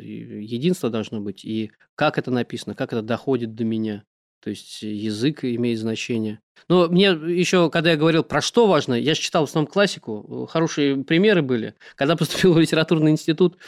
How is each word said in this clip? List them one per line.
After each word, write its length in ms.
э, 40
единство 880
должно 300
быть, 240
и 280
как 220
это 120
написано, 460
как 160
это 100
доходит 540
до 80
меня. 400
То 80
есть 320
язык 600
имеет 340
значение. 640
Но 200
мне 220
ещё, 600
когда 220
я 40
говорил, 280
про 160
что 260
важно, 280
я 200
ж 40
читал 280
в 20
основном 220
классику, 760
э, 40
хорошие 520
примеры 380
были. 320
Когда 220
поступил 360
в 60
литературный 540
институт, 440